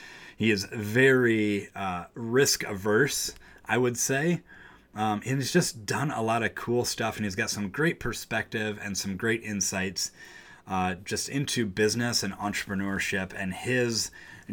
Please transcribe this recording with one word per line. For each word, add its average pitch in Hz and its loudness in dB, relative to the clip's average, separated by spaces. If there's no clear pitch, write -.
He 110 4
is 98 2
very, 113 4
uh, 92 -4
risk 117 2
averse, 107 0
I 110 0
would 123 2
say. 165 0
Um, 107 0
and 131 0
he's 127 -2
just 143 2
done 131 -2
a 117 -2
lot 113 2
of 104 0
cool 120 0
stuff, 113 -2
and 107 -2
he's 98 -2
got 110 0
some 101 -4
great 160 0
perspective 107 -4
and 101 -4
some 98 -4
great 113 2
insights, 98 -2
uh, 92 0
just - -4
into 123 0
business 107 0
and 98 -4
entrepreneurship 98 -2
and 92 -4
his 120 0